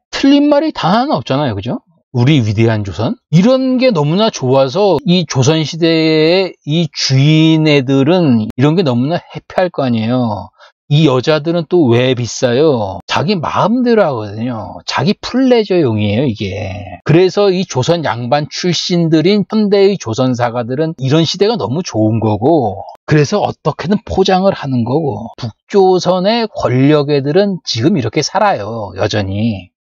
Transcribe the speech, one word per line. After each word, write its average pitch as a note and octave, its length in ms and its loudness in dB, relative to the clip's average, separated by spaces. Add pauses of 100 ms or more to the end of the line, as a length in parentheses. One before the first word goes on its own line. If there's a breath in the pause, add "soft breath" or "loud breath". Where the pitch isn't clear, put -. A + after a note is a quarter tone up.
(100)
틀린 C#4+ 380 2
말이 D4 240 2
단 E3 220 -2
하나 B3+ 220 0
없잖아요. C3+ 380 -2
그죠? A2+ 260 -6 (320)
우리 C3 280 2
위대한 A2 440 0
조선? G#2+ 320 -4 (140)
이런 B3+ 460 2
게 B3+ 140 2
너무나 F3+ 400 0
좋아서 C3+ 720 2
이 F3 220 2
조선 D3+ 380 0
시대의 D#3+ 880 0 (100)
이 D#3+ 300 0
주인 D#3 720 2
애들은 C3+ 920 2
이런 D3 180 2
게 F#3+ 80 2
너무나 C#3 380 -2 (140)
해피할 F3+ 340 -4
거 D3+ 140 -6
아니에요. A#2+ 680 -2 (400 soft breath)
이 D3+ 180 2
여자들은 D#3 600 0
또 E3+ 200 2
왜 B2+ 260 2
비싸요? A#2+ 920 -2
자기 D3 280 -2
마음대로 G#3 680 0
하거든요. A2 840 -6
자기 E3 340 -2
플레저용이에요, D#3+ 1080 0
이게. F#2+ 460 -6 (320)
그래서 F#3 460 2
이 F3+ 140 -2
조선 D3+ 400 -2
양반 A#2+ 460 -2
출신들인 E3+ 1000 0
현대의 G3+ 480 2
조선 B2+ 360 -2
사가들은 B2 640 -4
이런 D3 260 2
시대가 G3+ 320 0
너무 B2+ 260 -4
좋은 A2 380 0
거고, G#2+ 640 0 (200)
그래서 D3+ 360 2
어떻게든 D#3+ 640 -4
포장을 F#3+ 480 2
하는 B2+ 320 -4
거고, B2 520 -4
북조선의 F#3 1160 0
권력 C#3 560 2
애들은 D#3 540 0
지금 C#3 320 0
이렇게 B2 260 -2
살아요, A#2 720 -4
여전히. G2+ 760 -4 (100)